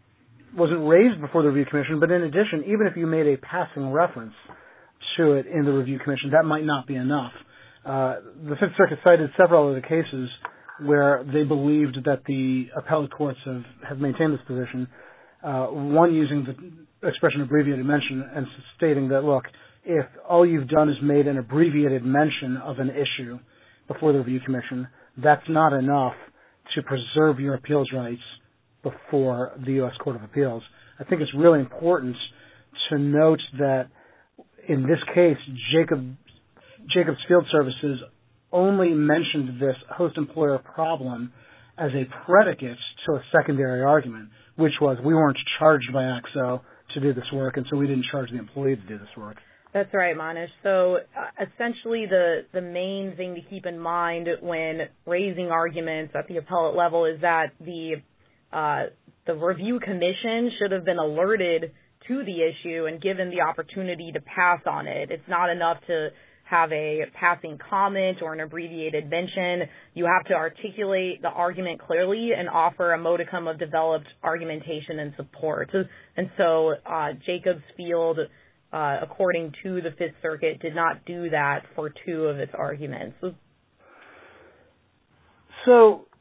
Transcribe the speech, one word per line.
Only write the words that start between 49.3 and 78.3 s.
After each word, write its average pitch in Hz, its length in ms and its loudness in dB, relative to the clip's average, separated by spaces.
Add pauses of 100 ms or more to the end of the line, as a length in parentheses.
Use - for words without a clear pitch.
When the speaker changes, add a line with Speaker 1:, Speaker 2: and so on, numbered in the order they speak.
Speaker 2:
That's 196 200 -2
right, 180 240 2
Manish. 165 300 -8 (160)
So, 185 360 2 (160)
uh, - 300 -10
essentially 233 600 -6
the, 180 480 2
the 185 80 -4
main 185 540 -8
thing 180 200 -10
to 170 60 -14
keep 185 240 -14
in 170 120 -10
mind 170 500 -2 (140)
when 165 460 -6 (180)
raising 180 460 -2
arguments 160 640 -4
at 156 120 -6
the 175 100 -8
appellate 165 380 0
level 170 300 2
is 160 160 -2
that 165 380 0
the, 160 360 -8 (560)
uh, 151 340 -2 (420)
the 170 80 -2
review 185 440 -2
commission 208 800 -4
should 202 140 -2
have 185 140 -4
been 180 120 0
alerted 165 760 0 (340)
to 262 160 -6
the 180 180 -4
issue 165 440 -4
and 160 160 -8
given 185 280 -4
the 175 120 -2
opportunity 165 720 -6
to 151 80 -6
pass 175 440 2
on 147 220 -6
it. 147 240 -6
It's 165 160 -12
not 175 220 0
enough 170 280 -2 (100)
to 156 220 -4 (360)
have 165 260 2
a 151 300 -4 (180)
passing 165 400 -2 (100)
comment 190 520 -2
or 160 120 -8
an 160 60 -10
abbreviated 156 720 -8
mention. 180 580 -4 (260)
You 170 120 -4
have 180 220 2
to 196 60 0
articulate 190 880 -4
the 170 60 -4
argument 175 540 -6
clearly 196 540 -2
and 180 120 -6
offer 170 460 0
a 165 40 0
modicum 170 520 -4
of 160 100 -8
developed 160 480 -2 (160)
argumentation 160 760 -6
and 147 180 -10
support. 151 520 -6 (460)
And 185 220 -6
so, 160 380 2 (140)
uh, 160 200 -4 (160)
Jacobs 180 360 -4 (140)
Field 165 420 -2 (540)